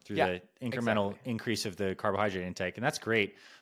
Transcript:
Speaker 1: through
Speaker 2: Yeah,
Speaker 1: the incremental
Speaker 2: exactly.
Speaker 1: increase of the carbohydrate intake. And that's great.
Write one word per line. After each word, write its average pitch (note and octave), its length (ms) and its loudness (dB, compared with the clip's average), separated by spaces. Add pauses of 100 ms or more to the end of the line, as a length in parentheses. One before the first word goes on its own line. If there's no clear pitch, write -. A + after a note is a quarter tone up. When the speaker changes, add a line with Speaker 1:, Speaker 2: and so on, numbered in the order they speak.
Speaker 1:
through G2+ 140 -6
Speaker 2:
Yeah, - 80 4
Speaker 1:
the F2+ 160 -2 (180)
incremental A2+ 520 2
Speaker 2:
exactly. - 120 -12
Speaker 1:
increase A2+ 440 -2
of F2+ 80 -6
the F#2+ 180 0
carbohydrate G2 540 0
intake. F2+ 300 -4
And G#2+ 60 -6
that's C#3 140 0
great. A2 400 2 (240)